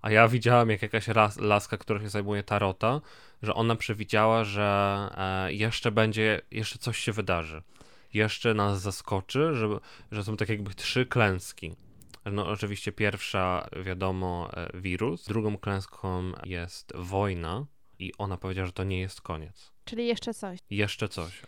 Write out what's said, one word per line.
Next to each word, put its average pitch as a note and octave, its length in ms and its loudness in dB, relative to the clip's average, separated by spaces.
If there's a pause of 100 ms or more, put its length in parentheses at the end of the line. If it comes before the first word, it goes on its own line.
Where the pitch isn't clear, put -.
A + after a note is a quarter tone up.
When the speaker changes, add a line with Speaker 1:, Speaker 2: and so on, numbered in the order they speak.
Speaker 1:
a G#2+ 100 -2
ja A2+ 160 10
widziałam, A#2+ 420 6
jak G#2 120 0
jakaś G#2+ 260 -2
ras-, G#2+ 340 4
laska, G#2 360 2
która G#2 220 -2
się G#2+ 100 -6
zajmuje G2+ 340 -2
tarota, G#2 580 2 (420)
że G#2+ 100 0
ona A2+ 220 4
przewidziała, A2 680 2
że, G2+ 540 2 (200)
e, F#2+ 360 0
jeszcze A2 380 0
będzie, A2 500 4 (100)
jeszcze - 280 -6
coś - 180 -4
się - 140 -2
wydarzy. E2+ 500 -2 (520)
Jeszcze G#2+ 400 2
nas G2+ 280 2
zaskoczy, G#2 760 -2
że, A2+ 120 0 (440)
że G#2 120 -4
są G#2+ 140 -4
tak - 120 -2
jakby G2+ 240 -4
trzy - 320 0
klęski. F#2+ 720 0 (560)
No G2+ 160 -2
oczywiście G2+ 440 -4
pierwsza, G2 760 0 (160)
wiadomo, F#2 680 -2
e, F2+ 260 -8
wirus. G2 460 -2
Drugą G#2+ 320 0
klęską F#2+ 760 -4 (140)
jest F2+ 500 -8
wojna F#2 680 -2 (340)
i F#2 180 -8
ona G2 200 -4
powiedziała, F#2 280 -4
że F2+ 80 -4
to F#2+ 100 -4
nie F#2+ 160 0
jest F#2+ 220 -6
koniec. - 500 -10 (140)
Speaker 2:
Czyli A#3 220 -2
jeszcze A#3 260 -2
coś. F#3 260 -10 (100)
Speaker 1:
Jeszcze - 400 0
coś. E2+ 380 -10